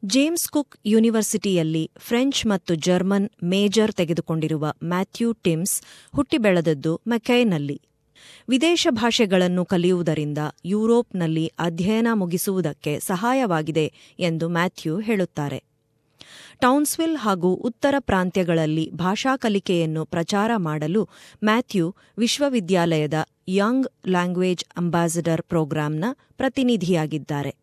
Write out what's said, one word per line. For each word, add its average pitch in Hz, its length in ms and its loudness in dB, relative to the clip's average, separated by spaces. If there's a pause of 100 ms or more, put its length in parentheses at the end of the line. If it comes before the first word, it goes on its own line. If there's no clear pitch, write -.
ಜೇಮ್ಸ್ 285 460 0
ಕುಕ್ - 260 -2 (100)
ಯೂನಿವರ್ಸಿಟಿಯಲ್ಲಿ 208 1120 2
ಫ್ರೆಂಚ್ 254 480 0
ಮತ್ತು 190 280 0
ಜರ್ಮನ್ 185 540 0 (160)
ಮೇಜರ್ 202 480 2
ತೆಗೆದುಕೊಂಡಿರುವ 156 800 -2 (120)
ಮ್ಯಾಥ್ಯೂ 190 480 -2
ಟಿಮ್ಸ್ 170 500 -2 (320)
ಹುಟ್ಟಿ 285 240 0
ಬೆಳೆದದ್ದು 165 720 2
ಮೆಕೈನಲ್ಲಿ. 220 760 0 (680)
ವಿದೇಶ 311 420 2
ಭಾಷೆಗಳನ್ನು 190 760 2
ಕಲಿಯುವುದರಿಂದ 165 760 0 (260)
ಯುರೋಪ್ನಲ್ಲಿ 190 920 0
ಅಧ್ಯಯನ 185 540 0
ಮುಗಿಸುವುದಕ್ಕೆ 180 880 -2
ಸಹಾಯವಾಗಿದೆ 180 920 -2 (260)
ಎಂದು 165 300 -2
ಮ್ಯಾಥ್ಯೂ 170 520 -2
ಹೇಳುತ್ತಾರೆ. 185 640 -4 (960)
ಟೌನ್ಸ್ವಿಲ್ 302 560 2
ಹಾಗೂ 190 380 2
ಉತ್ತರ 269 440 -2
ಪ್ರಾಂತ್ಯಗಳಲ್ಲಿ 170 920 0
ಭಾಷಾ 190 460 0
ಕಲಿಕೆಯನ್ನು 170 680 0
ಪ್ರಚಾರ 196 520 -2
ಮಾಡಲು 160 520 0 (360)
ಮ್ಯಾಥ್ಯೂ 208 500 0 (240)
ವಿಶ್ವವಿದ್ಯಾಲಯದ 180 960 0 (340)
ಯಂಗ್ 214 400 2 (180)
ಲ್ಯಾಂಗ್ವೇಜ್ 180 580 0 (120)
ಅಂಬಾಸಿಡರ್ 170 680 0
ಪ್ರೋಗ್ರಾಂನ 156 640 -2 (320)
ಪ್ರತಿನಿಧಿಯಾಗಿದ್ದಾರೆ. 165 1300 0